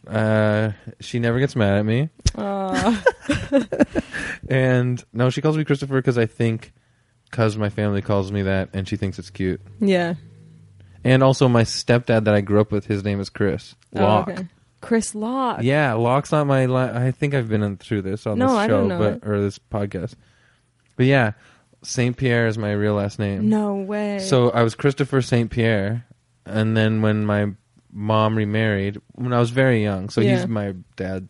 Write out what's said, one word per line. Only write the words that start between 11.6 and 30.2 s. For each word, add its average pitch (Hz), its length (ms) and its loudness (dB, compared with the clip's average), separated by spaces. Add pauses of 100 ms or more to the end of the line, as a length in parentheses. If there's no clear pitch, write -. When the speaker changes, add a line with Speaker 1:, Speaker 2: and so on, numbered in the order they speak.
Speaker 1:
stepdad 117 600 2
that 107 100 4
I 104 60 4
grew 101 180 2
up 104 140 2
with, 101 120 -2
his 101 200 -2
name 101 160 -2
is 98 80 -8
Chris - 460 -4 (200)
Speaker 2:
Oh, - 80 0
Speaker 1:
Locke. 107 260 2
Speaker 2:
okay. 185 180 -10 (320)
Chris 226 360 -2
Locke. 240 480 -4
Speaker 1:
Yeah, 139 300 2
Locke's 120 380 0
not 151 140 2
my 135 220 2
la-, 127 280 0
I 123 140 0
think 143 240 -2
I've 117 160 -2
been 107 140 0
in, 101 140 -2
through 104 260 -4
this 98 240 -6
on 107 100 -2
Speaker 2:
No, 254 120 2
Speaker 1:
this 254 60 2
Speaker 2:
I 208 120 2
Speaker 1:
show, 107 140 2
Speaker 2:
don't 202 80 2
know 180 100 -4
Speaker 1:
but, 107 160 2
Speaker 2:
it. - 120 -10
Speaker 1:
or 104 140 0
this 101 180 -2
podcast. 101 540 -6 (840)
But 127 120 2
yeah, 127 240 4 (500)
Saint 123 340 -2
Pierre 120 320 2
is 110 120 -2
my 104 120 -2
real 104 220 0
last 101 240 -2
name. 104 320 -2
Speaker 2:
No 214 260 0
way. 202 440 -6
Speaker 1:
So 135 320 2
I 117 100 0
was 113 140 2
Christopher 135 480 0
Saint 117 260 0
Pierre, 113 560 0 (400)
and 110 320 0
then 110 240 2
when 107 240 0
my 104 220 0 (440)
mom 110 460 0
remarried, 104 640 -2 (120)
when 123 200 -4
I 120 60 2
was 117 100 2
very 123 320 2
young, 101 280 -4
so - 120 0